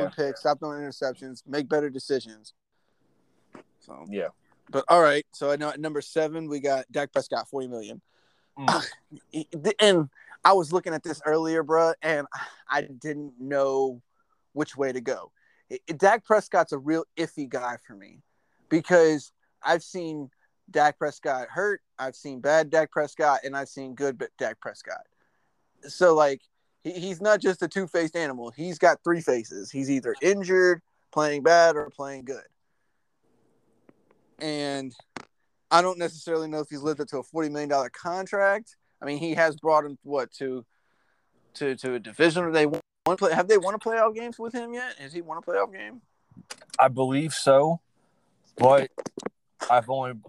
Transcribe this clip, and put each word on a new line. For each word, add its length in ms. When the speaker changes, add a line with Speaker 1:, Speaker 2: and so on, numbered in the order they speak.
Speaker 1:
Yeah. 40
Speaker 2:
picks. 320
Stop 180
throwing 240
interceptions. 640
Make 220
better 220
decisions. 640
So 280
Speaker 1:
Yeah. 200
Speaker 2:
but 180
all 140
right. 300
So 180
I 60
know 120
at 100
number 220
seven 480
we 120
got 300
Dak 220
Prescott, 360
forty 200
million. 320
Speaker 1:
Mm. 280
Speaker 2:
<clears throat> 480
And 280
I 100
was 180
looking 220
at 80
this 240
earlier, 360
bro, 300
and 240
I 140
didn't 560
know 600
which 220
way 160
to 80
go. 300
It, 160
it, 120
Dak 260
Prescott's 480
a 60
real 260
iffy 320
guy 280
for 80
me 280
because 640
I've 200
seen 480
Dak 280
Prescott 500
hurt, 320
I've 180
seen 240
bad 300
Dak 200
Prescott, 540
and 120
I've 120
seen 260
good 280
Dak 220
Prescott. 460
So, 280
like, 260
he, 100
he's 280
not 200
just 220
a 60
two-faced 480
animal. 340
He's 280
got 260
three 160
faces. 500
He's 200
either 300
injured, 640
playing 300
bad, 340
or 140
playing 340
good. 180
And 560
I 120
don't 160
necessarily 500
know 120
if 80
he's 140
lived 180
up 80
to 100
a 40
forty 260
million 200
dollar 220
contract. 840
I 40
mean, 140
he 160
has 220
brought 280
him, 200
what, 300
to, 300
to, 220
to 180
a 40
division. 540
They 140
won, 140
play, 140
have 160
they 100
won 160
a 40
playoff 360
games 240
with 140
him 220
yet? 240
Has 140
he 100
won 160
a 40
playoff 300
game? 280
Speaker 1:
I 80
believe 480
so, 460
but 340
I've 220
only, 220